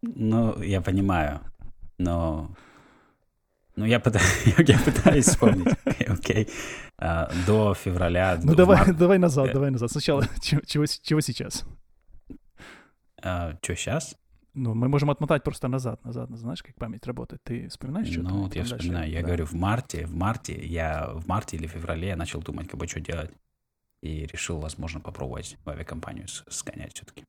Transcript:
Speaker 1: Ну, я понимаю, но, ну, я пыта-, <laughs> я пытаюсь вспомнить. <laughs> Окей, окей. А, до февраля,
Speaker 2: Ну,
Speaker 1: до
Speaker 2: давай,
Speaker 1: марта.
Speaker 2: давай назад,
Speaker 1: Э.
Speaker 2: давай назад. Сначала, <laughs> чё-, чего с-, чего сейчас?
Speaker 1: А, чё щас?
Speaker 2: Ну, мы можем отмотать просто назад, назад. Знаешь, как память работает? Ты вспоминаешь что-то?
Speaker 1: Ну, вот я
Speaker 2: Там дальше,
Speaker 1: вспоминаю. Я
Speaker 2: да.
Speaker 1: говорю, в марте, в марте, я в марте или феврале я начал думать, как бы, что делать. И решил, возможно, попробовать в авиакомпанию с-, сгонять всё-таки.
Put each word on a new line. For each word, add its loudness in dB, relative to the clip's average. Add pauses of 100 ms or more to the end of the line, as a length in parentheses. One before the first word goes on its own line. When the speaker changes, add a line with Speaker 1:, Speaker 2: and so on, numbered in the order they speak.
Speaker 1:
Ну, 0
я 0
понимаю, 0 (580)
но, -2 (1200)
ну, -2
я 4
пыта-, 4
<laughs> 6
я 10
пытаюсь 6
вспомнить. 4 (120)
<laughs> -20
Окей, 0
окей. 0 (500)
А, 0 (160)
до 4
февраля, 2
Speaker 2:
Ну, 4
Speaker 1:
до 6
Speaker 2:
давай, 10
Speaker 1:
марта. 8
Speaker 2:
давай 6
назад, 4
Speaker 1:
Э. 0
Speaker 2:
давай 2
назад. -2
Сначала, 0
<laughs> -6
чё-, 2
чего 0
с-, -6
чего 0
сейчас? -6 (1600)
Speaker 1:
А, -4
чё -4
щас? -4 (380)
Speaker 2:
Ну, -2
мы 2
можем 2
отмотать 0
просто -4
назад, -4
назад. -10
Знаешь, -10
как -20
память -12
работает? -10
Ты -8
вспоминаешь -8
что-то? -4
Speaker 1:
Ну, -2
вот -6
я -4
Speaker 2:
Там -4
дальше, -8
Speaker 1:
вспоминаю. -4
Я -4
Speaker 2:
да. -2
Speaker 1:
говорю, -2
в -10
марте, -2
в -10
марте, -4
я -4
в -10
марте -4
или -8
феврале -8
я -4
начал -8
думать, -10
как -12
бы, -6
что -8
делать. -8 (720)
И -8
решил, -8
возможно, -8
попробовать -10
в -10
авиакомпанию -12
с-, -14
сгонять -12
всё-таки. -20